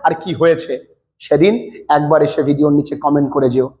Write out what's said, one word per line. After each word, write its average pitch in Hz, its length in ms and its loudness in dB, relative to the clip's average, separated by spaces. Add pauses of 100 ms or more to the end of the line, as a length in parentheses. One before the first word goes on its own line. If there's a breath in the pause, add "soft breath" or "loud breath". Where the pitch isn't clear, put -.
আর 165 160 0
কি 175 140 -8
হয়েছে?" 156 640 -2 (200)
সেদিন 170 520 0 (180 loud breath)
একবার 151 340 2
এসে - 200 -2
ভিডিওর 147 300 2
নিচে 143 240 0
comment 143 360 0
করে 135 180 2
যেও 127 200 0 (100)